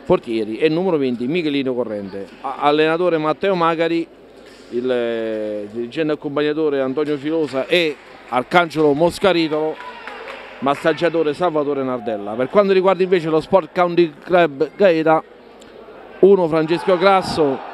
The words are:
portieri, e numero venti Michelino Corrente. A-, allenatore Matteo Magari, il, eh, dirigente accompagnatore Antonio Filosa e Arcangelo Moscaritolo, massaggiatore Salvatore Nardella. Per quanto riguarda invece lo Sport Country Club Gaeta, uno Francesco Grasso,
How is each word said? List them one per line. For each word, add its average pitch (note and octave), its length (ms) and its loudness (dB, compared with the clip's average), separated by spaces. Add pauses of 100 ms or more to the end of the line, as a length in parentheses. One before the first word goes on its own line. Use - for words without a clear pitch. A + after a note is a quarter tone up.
portieri, A2+ 520 -2
e D#3+ 100 2
numero E3+ 280 0
venti B2 300 -2
Michelino C#3+ 480 -2
Corrente. G2+ 540 -6 (140)
A-, C3 180 -8
allenatore D#3+ 580 2
Matteo D#3 360 -2
Magari, E3 520 0 (640)
il, B2 200 -4
eh, A2 840 -4
dirigente B2 400 -4
accompagnatore D3 680 -2
Antonio C#3+ 360 -2
Filosa C3+ 500 -2
e D#3+ 300 0 (320)
Arcangelo D3+ 640 2
Moscaritolo, D#3 840 0 (880)
massaggiatore D#3 720 0
Salvatore D3 480 -2
Nardella. A2 500 -4
Per B2 160 -2
quanto G3 240 2
riguarda F#3 300 2
invece F3+ 260 0
lo D#3 120 2
Sport F3 340 0
Country F3 380 2 (100)
Club D#3 520 0
Gaeta, D#3+ 480 2 (1000)
uno F#3+ 280 6
Francesco D#3+ 480 0
Grasso, E3+ 640 2 (160)